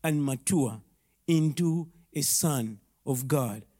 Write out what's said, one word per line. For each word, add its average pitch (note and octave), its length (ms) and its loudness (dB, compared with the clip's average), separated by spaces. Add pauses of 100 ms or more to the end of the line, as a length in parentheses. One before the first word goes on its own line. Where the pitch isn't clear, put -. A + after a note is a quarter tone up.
and D3+ 200 0
mature C3 580 0 (460)
into D#3+ 640 2 (260)
a D3+ 60 -2
son B2 580 -2 (260)
of C3 220 -4
God? A#2+ 380 -2 (140)